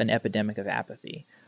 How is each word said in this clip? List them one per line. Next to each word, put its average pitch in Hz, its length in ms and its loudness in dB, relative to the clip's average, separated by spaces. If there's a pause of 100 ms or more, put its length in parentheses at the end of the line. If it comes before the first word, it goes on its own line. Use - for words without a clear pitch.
an 113 100 4
epidemic 107 480 2
of 101 80 -4
apathy. - 580 -4 (240)